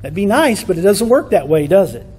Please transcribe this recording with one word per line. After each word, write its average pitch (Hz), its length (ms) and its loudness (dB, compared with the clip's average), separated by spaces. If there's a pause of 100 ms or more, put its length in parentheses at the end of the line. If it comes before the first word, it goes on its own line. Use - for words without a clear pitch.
That'd 147 140 -12
be 202 100 -2
nice, 254 380 0
but 180 120 -2
it 165 60 -4
doesn't 202 260 2
work 247 220 2
that 151 180 0
way, 151 200 0
does 180 260 2
it? 120 100 -14 (140)